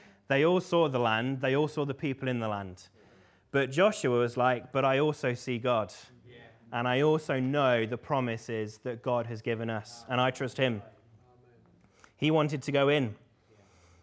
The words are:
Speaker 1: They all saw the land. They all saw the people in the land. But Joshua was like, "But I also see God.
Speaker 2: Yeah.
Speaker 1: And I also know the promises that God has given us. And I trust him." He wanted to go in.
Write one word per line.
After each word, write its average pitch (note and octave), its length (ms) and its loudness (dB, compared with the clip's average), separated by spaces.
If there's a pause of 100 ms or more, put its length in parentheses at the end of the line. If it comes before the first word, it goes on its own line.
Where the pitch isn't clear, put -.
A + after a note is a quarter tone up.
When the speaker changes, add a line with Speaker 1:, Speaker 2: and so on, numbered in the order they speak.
(280)
Speaker 1:
They C#3 180 4
all F3+ 160 4
saw E3+ 260 2
the C3 120 0
land. A#2+ 420 0
They C3 140 2
all D3+ 120 2
saw D3 180 -4
the C#3 80 -6
people C3+ 340 -6
in B2 120 -2
the A2+ 80 -4
land. G2 400 -8 (640)
But C3+ 200 0
Joshua D3 460 2
was A#2+ 200 0
like, B2 340 0
"But C3+ 140 0
I C3+ 140 4
also C#3+ 340 0
see A#2+ 260 -6
God. A2+ 340 0 (340)
Speaker 2:
Yeah. - 100 -20 (340)
Speaker 1:
And A#2+ 160 -2
I B2+ 140 2
also D#3 380 0
know B2+ 460 2
the A#2 120 -6
promises A2+ 800 -4
that A#2 240 -8
God A#2+ 240 0
has A2+ 140 -10
given A2+ 280 -4
us. - 400 -8
And B2 100 0
I B2+ 120 4
trust B2+ 260 -6
him." B2 240 0 (1400)
He D3+ 80 2
wanted D3+ 300 0
to D3 100 -6
go C#3 160 4
in. C#3 280 2 (880)